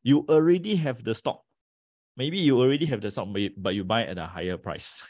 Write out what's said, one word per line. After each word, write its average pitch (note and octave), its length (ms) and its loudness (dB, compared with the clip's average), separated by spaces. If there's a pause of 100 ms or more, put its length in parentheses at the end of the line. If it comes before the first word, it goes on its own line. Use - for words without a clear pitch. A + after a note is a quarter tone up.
you C#3+ 240 4
already F3 480 4
have C3+ 260 -2
the A2+ 140 -4
stock. - 260 -6 (760)
Maybe D#3 220 -4
you C#3 200 6
already C#3 280 4
have B2 120 -2
the G#2 100 -6
stock, G2 220 -6
but G2+ 100 -2
you, G2 140 -2
but F#2+ 180 -4
you G2 120 -4
buy A2 200 0
at F2+ 120 -8
a E2 80 -8
higher F2 320 -6
price. - 520 -10